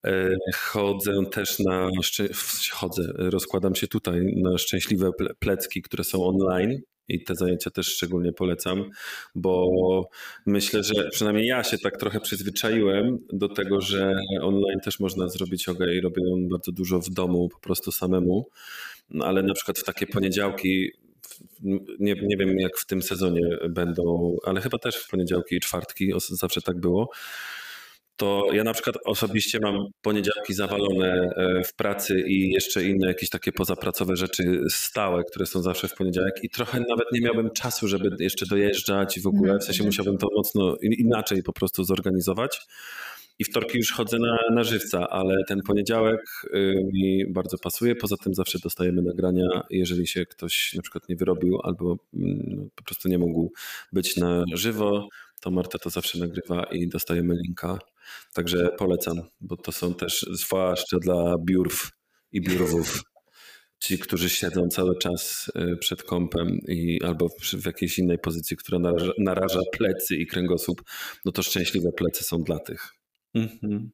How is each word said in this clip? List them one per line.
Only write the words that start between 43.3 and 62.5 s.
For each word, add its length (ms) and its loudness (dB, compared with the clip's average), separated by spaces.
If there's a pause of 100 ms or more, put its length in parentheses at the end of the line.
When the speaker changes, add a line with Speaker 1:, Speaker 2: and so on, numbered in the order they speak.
Speaker 1:
I 40 0
wtorki 340 -2
już 140 2
chodzę 280 -2
na, 180 2 (180)
na 80 4
żywca, 460 0
ale 260 2 (120)
ten 200 -2
poniedziałek, 520 2 (360)
y, 180 4 (200)
mi 400 2
bardzo 240 -2
pasuje. 380 0
Poza 280 -2
tym 100 0
zawsze 260 -2
dostajemy 420 0
nagrania, 460 2 (220)
jeżeli 380 0
się 180 -2
ktoś 500 -4
na 60 -6
przykład 280 -12
nie 60 0
wyrobił 480 2
albo, 340 0 (160)
mm, 340 -2
no, 160 -6 (120)
po 80 -20
prostu 260 -6
nie 80 4
mógł 340 2 (420)
być 240 0
na 260 2 (100)
żywo, 540 0 (340)
to 100 -4
Marta 280 0
to 100 -6
zawsze 300 -4
nagrywa 440 -4
i 240 -2
dostajemy 480 0
linka. 440 -4 (540)
Także 440 2
polecam, 440 0 (200)
bo 160 -10
to 140 -10
są 220 -2
też, 380 -4
zwłaszcza 680 0
dla 360 2 (100)
biurw 460 2 (400)
i 100 -2
biurwów, 640 0 (760)